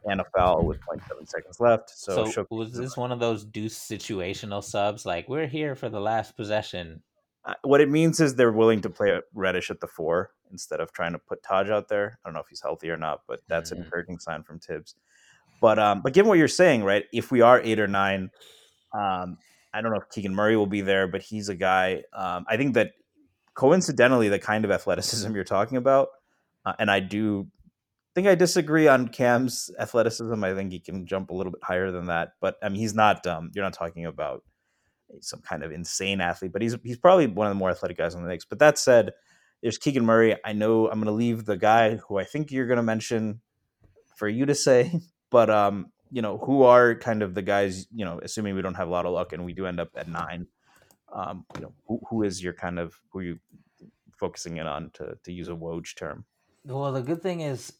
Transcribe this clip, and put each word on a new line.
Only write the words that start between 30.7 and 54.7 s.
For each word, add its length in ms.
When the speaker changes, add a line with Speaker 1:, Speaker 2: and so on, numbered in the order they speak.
Speaker 1:
he 80
can 260
jump 240
a 40
little 180
bit 100
higher 280
than 160
that, 340
but, 220
I 60
mean, 120
he's 140
not, 320
um, 280
you're 100
not 80
talking 320
about 380
some 220
kind 200
of 80
insane 500
athlete, 320
but 100
he's, 200
he's 160
probably 280
one 200
of 40
the 80
more 120
athletic 280
guys 160
on 80
the 60
Knicks. 180
But 140
that 180
said, 340
there's 160
Keegan 260
Murray. 300
I 100
know 340
I'm 100
gonna 140
leave 320
the 120
guy 400
who 220
I 60
think 260
you're 160
gonna 160
mention 580
for 120
you 180
to 80
say, 460
<laughs> 180
but, 200
um, 420
you 120
know, 160
who 240
are 320
kind 280
of 120
the 80
guys, 520
you 100
know, 180
assuming 320
we 80
don't 120
have 140
a 20
lot 160
of 60
luck 200
and 120
we 80
do 140
end 140
up 160
at 120
nine, 380
um, 300
you 80
know, 100
who, 220
who 140
is 200
your 120
kind 240
of, 160
who 80
are 40
you 160
focusing 380
in 100
on, 280